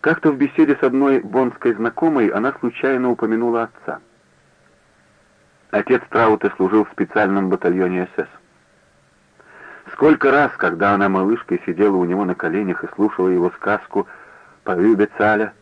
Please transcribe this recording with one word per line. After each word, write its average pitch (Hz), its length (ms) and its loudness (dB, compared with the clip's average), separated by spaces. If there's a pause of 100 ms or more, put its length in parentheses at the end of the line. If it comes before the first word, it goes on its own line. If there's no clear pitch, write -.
Как-то 160 320 0
в 139 40 -2
беседе 139 400 2
с - 60 -4
одной 135 380 2
боннской 120 540 -2
знакомой 117 540 0
она 113 300 -2
случайно 127 520 -2
упомянула 117 540 -2
отца. - 360 -14 (1700)
Отец 120 400 0
Трауте 110 460 2
служил 98 280 2
в - 60 -20
специальном 98 600 0
батальоне 90 680 -2
С - 40 -6
С. 78 80 -6 (1600)
Сколько 143 380 2
раз, 139 260 2
когда 92 380 0
она 101 140 0
малышкой 98 560 -2
сидела 95 320 0
у 90 80 2
него 95 200 -2
на 90 100 -4
коленях 87 500 -4
и 82 100 -10
слушала 95 340 0
его 90 220 2
сказку - 560 -4 (580)
про 92 100 -4
Любецаля 104 880 2